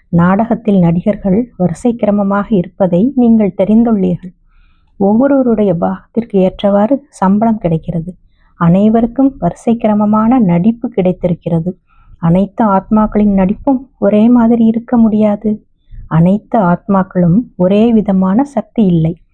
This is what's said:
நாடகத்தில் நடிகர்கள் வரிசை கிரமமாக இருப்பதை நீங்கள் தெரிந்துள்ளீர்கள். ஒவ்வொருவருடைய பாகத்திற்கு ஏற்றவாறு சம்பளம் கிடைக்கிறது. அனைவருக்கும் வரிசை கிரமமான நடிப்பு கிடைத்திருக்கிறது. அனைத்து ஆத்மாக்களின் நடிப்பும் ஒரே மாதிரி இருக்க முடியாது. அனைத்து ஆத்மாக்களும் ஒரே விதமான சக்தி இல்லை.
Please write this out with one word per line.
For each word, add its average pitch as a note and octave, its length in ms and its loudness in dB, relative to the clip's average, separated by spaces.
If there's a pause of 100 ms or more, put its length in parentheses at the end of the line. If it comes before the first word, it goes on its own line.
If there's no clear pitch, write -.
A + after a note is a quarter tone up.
நாடகத்தில் G3 720 0
நடிகர்கள் F#3+ 800 -2
வரிசை F#3 400 -2
கிரமமாக G3+ 580 -2
இருப்பதை F#3 640 0
நீங்கள் A3+ 400 2
தெரிந்துள்ளீர்கள். G3 800 0 (640)
ஒவ்வொருவருடைய A3+ 760 0
பாகத்திற்கு F#3 600 -6
ஏற்றவாறு G3+ 720 0
சம்பளம் G#3 500 0
கிடைக்கிறது. E3 580 -6 (380)
அனைவருக்கும் A3 840 2
வரிசை G3+ 380 -2
கிரமமான G#3+ 640 0
நடிப்பு G3+ 500 0
கிடைத்திருக்கிறது. F3 880 -4 (400)
அனைத்து F#3+ 480 0
ஆத்மாக்களின் G#3 640 0
நடிப்பும் G#3 680 -2
ஒரே G#3 300 2
மாதிரி A#3 380 2
இருக்க A#3 300 -2
முடியாது. G#3+ 720 0 (400)
அனைத்து F#3 540 0
ஆத்மாக்களும் F#3 800 0 (140)
ஒரே G#3 360 2
விதமான G3 520 0
சக்தி A3+ 400 -4
இல்லை. E3 320 0 (180)